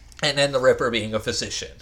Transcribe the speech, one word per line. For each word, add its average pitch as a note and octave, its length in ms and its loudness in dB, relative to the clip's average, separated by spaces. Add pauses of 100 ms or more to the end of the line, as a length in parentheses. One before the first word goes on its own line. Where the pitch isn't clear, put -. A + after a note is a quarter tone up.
(240)
And C#3+ 140 0
then C#3+ 160 2
the C3 60 2
Ripper B2+ 300 4
being A2 240 -2
a G#2+ 60 -2
physician. G#2+ 640 -6